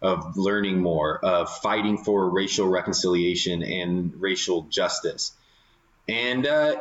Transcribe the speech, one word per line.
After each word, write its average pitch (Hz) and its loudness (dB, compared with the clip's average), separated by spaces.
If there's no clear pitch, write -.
of 85 -2
learning 98 2
more, 78 0
of 87 2
fighting 104 0
for 98 2
racial 95 0
reconciliation 90 0
and 87 -2
racial 92 0
justice. - -2
And, 123 0
uh, 151 4